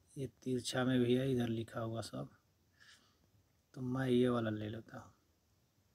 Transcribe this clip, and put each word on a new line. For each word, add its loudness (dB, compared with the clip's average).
ये -6
तिरछा -2
में 4
भी 6
है, 2
इधर 2
लिखा -4
हुआ -4
सब, -10
तो -10
मैं -2
ये 6
वाला 0
ले -4
लेता -12
हूँ, -16